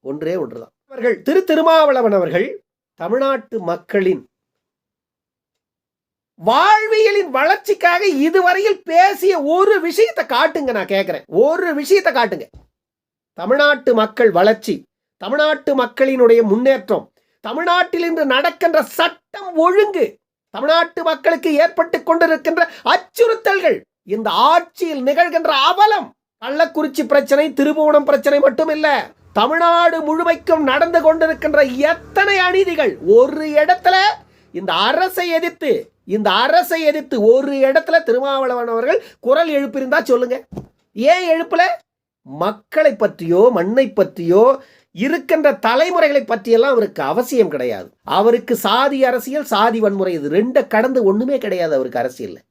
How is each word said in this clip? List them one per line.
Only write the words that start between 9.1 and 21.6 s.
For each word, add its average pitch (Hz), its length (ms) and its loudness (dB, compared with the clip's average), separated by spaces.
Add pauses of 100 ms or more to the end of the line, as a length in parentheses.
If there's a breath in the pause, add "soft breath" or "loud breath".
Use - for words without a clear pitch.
ஒரு 403 300 4
விஷயத்தை 349 440 -2
காட்டுங்க, 285 480 -2
நான் 196 220 -4
கேட்கிறேன், 190 300 -4 (180)
ஒரு 339 320 0
விஷயத்தை 339 380 0
காட்டுங்க. 196 320 -4 (920)
தமிழ்நாட்டு 269 580 0
மக்கள் 220 360 0
வளர்ச்சி, 208 420 0 (480)
தமிழ்நாட்டு 294 540 -2
மக்களினுடைய 240 680 2
முன்னேற்றம், 233 640 0 (400)
தமிழ்நாட்டில் 349 640 -2
இன்று 320 180 -2
நடக்கின்ற 311 540 0 (100)
சட்டம் 349 680 -6
ஒழுங்கு, 370 480 2 (480)
தமிழ்நாட்டு 330 500 -2
மக்களுக்கு 320 520 -2
ஏற்பட்டு 330 440 0